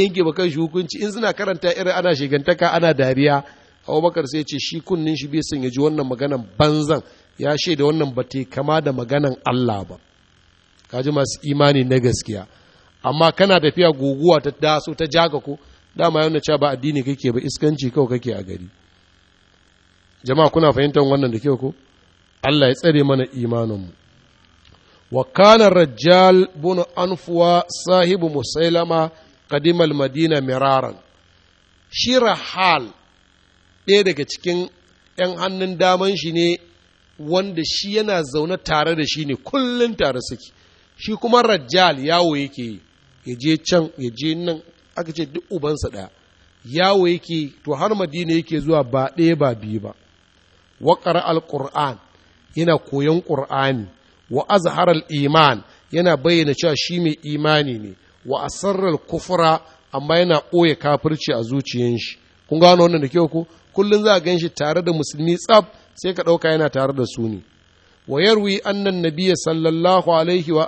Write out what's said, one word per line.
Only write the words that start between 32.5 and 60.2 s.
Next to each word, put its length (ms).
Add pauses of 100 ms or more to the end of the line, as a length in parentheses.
ɗaya 180
daga 200
cikin 440 (500)
ƴan 200
hannun 400
daman 380
shi 160
ne, 260 (600)
wanda 460
shi 320
yana 260
zaune 360
tare 380
da 100
shi 180
ne, 120
kullum 580
tare 260
suke. 320 (460)
Shi 180
kuma 260
Rajjal 640
yawo 320
yake 260
yi, 180 (440)
ya 140
je 200
can, 400
ya 160
je 200
nan, 260 (360)
aka 160
ce 140
duk 240
ubansa 380
ɗaya. 220 (540)
Yawo 440
yake, 440 (120)
to 100
har 200
Madina 400
yake 260
zuwa 240
ba 320
ɗaya 220
ba 160
biyu 260
ba. 140 (880)
Wa 160
qara 280
al-Qur'an, 720 (600)
yana 220
koyon 440
Qur'ani. 640 (440)
Wa 180
azhar 420
al-iman, 720 (300)
yana 240
bayyana 380
cewa 220
shi 240
mai 220
imani 560
ne. 160 (320)
Wa 180
asarra 460
al-kufra, 720 (320)
amma 260
yana 240 (100)